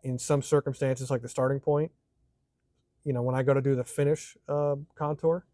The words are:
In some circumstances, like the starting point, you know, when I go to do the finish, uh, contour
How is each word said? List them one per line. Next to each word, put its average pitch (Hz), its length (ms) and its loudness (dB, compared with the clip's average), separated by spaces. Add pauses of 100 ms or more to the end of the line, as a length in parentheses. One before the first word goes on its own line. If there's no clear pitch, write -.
In 127 140 -4
some 143 240 0
circumstances, 135 720 0
like 131 100 0
the 120 80 -12
starting 135 300 0
point, 151 320 0 (1120)
you 143 100 -4
know, 123 80 0
when 127 140 0
I 131 80 0
go 135 100 4
to 135 80 4
do 139 140 2
the 123 80 -2
finish, - 540 -2 (100)
uh, 147 280 0 (200)
contour 160 580 -2